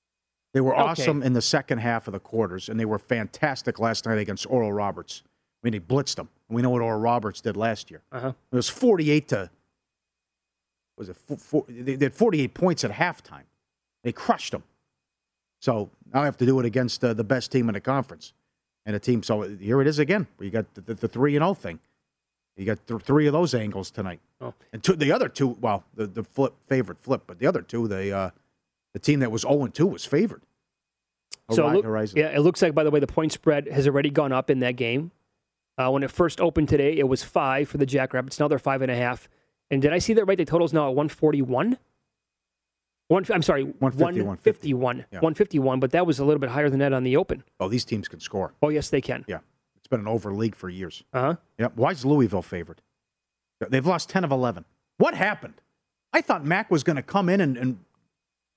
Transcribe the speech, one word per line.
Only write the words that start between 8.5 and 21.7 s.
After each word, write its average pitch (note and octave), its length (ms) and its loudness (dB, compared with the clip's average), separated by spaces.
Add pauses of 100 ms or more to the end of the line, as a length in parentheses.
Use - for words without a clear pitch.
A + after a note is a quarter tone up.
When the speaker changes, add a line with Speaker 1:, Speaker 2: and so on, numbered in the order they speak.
Speaker 1:
It - 40 -2
was B2 120 0
forty-eight D3+ 640 2
to, G2 200 -4 (1500)
was G2+ 100 -12
it F2+ 80 -16
four, - 220 -12
four, - 320 -2
they, B2+ 260 -8
they C#3 120 0
had B2 60 -4
forty-eight D#3+ 400 2
points F3+ 300 0
at A#2+ 80 -2
halftime. - 520 -6 (600)
They A#2+ 80 -2
crushed - 400 -2
them. - 120 -8 (960)
So G#2+ 300 -2 (240)
now C3+ 80 2
I D3 40 2
have C#3+ 120 -2
to B2+ 80 2
do C3 140 6
it A#2+ 80 0
against, A#2+ 360 -2
uh, A#2 120 0
the A2+ 80 -2
best A#2+ 280 -2
team B2 160 2
in A2+ 60 -2
the G2 80 -8
conference - 520 -6 (520)
and G#2+ 100 -4
a G2+ 40 -6
team. A#2 240 0
So G#2+ 180 -2
here G2+ 400 0
it C3+ 60 2
is D3+ 100 2
again. D#3 300 0 (120)
You G2 120 -10
got A2 240 -4
the, G2+ 60 -16
the, A2+ 120 -12
the A2 140 -4
three C#3+ 280 0
and D3 80 2
oh F#3 120 0
thing. - 240 -10 (760)